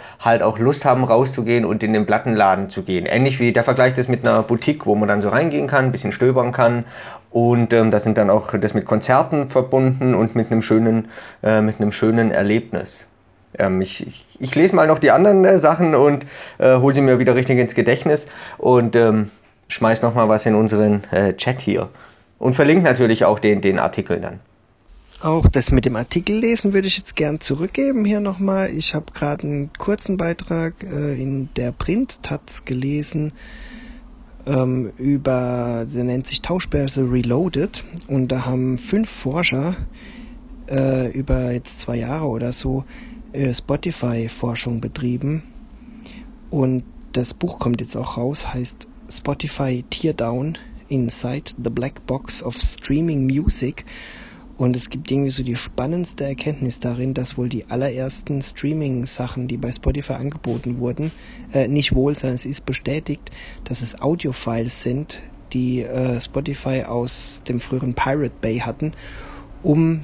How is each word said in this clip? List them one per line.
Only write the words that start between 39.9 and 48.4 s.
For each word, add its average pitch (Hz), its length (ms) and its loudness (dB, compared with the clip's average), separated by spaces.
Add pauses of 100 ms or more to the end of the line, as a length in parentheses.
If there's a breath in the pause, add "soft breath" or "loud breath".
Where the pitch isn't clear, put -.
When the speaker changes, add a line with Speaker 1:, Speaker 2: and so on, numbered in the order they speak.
Speaker 2:
äh, 135 400 2
über 131 400 0
jetzt 123 300 -6
zwei 120 160 -6
Jahre 139 320 -4
oder 120 240 -2
so, 135 320 -2 (480 loud breath)
äh, 135 200 0
Spotify-Forschung 120 1300 -4
betrieben 131 640 -4 (1080 loud breath)
und 131 360 0 (280)
das 123 220 -4
Buch - 240 -6
kommt 120 220 0
jetzt 113 160 -10
auch 113 200 -8
raus, 131 380 -4